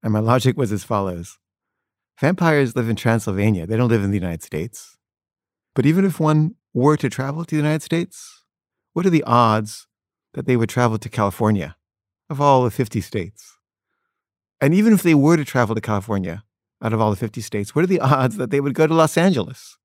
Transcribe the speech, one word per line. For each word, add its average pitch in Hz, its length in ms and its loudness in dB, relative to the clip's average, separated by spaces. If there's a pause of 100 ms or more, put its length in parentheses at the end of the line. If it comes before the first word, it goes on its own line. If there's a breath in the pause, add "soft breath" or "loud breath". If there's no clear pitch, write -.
And 110 100 -2
my 107 60 2
logic 120 360 2
was 120 160 -4
as 104 140 -6
follows. 95 540 -6 (840)
Vampires 151 560 0
live 117 140 -2
in 110 60 -2
Transylvania. 101 720 0
They 110 120 -4
don't 123 100 2
live 110 160 0
in 98 60 -2
the 101 80 -2
United 85 240 -6
States. - 560 -12 (760)
But 131 120 2
even 175 180 2
if 185 160 -2
one 156 360 2 (180)
were 143 240 4
to 135 100 -2
travel 139 380 -6
to - 40 -12
the 151 120 -2
United 151 180 0
States, - 640 -8 (480)
what 175 140 -2
are 185 40 4
the 165 140 2
odds 113 640 2 (480)
that 131 100 -8
they 127 140 2
would 113 100 0
travel 113 300 0
to 107 100 -10
California 101 680 -2 (540)
of 143 100 -10
all 139 260 4
the 117 60 0
fifty 113 300 -4
states? - 520 -10 (1080)
And 139 120 2
even 214 220 4
if 185 80 2
they 170 120 4
were 151 220 6
to 151 80 0
travel 113 300 0
to 110 60 -4
California 98 640 -4 (380)
out 113 140 -4
of 110 60 0
all 107 100 2
the 101 60 -2
fifty 110 260 -8
states, 104 320 -8
what 151 80 2
are 185 60 0
the 185 120 0
odds 131 380 0
that 120 120 -6
they 143 100 0
would 139 120 -4
go 156 140 2
to 156 80 0
Los 160 240 2
Angeles? 160 680 -2